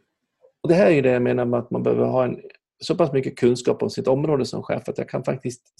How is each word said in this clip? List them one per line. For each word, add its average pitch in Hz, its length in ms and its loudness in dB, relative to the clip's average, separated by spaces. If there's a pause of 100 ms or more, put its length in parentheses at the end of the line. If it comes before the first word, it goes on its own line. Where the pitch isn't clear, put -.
(640)
Och 151 60 -2
det 165 60 4
här 202 120 6
är 185 40 6
ju 147 120 4
det 127 80 4
jag 123 120 2
menar 123 220 0
med 120 160 0
att 123 100 -12
man 123 120 -4
behöver 120 240 2
ha 127 180 0
en, - 140 -4 (460)
så 240 120 -2
pass 165 160 0
mycket 131 260 -2
kunskap 123 440 2
om 113 80 -2
sitt - 180 -4
område 139 360 0
som - 180 -8
chef - 260 -6
att - 100 -8
jag - 100 -8
kan 135 160 -6
faktiskt 135 380 -6 (180)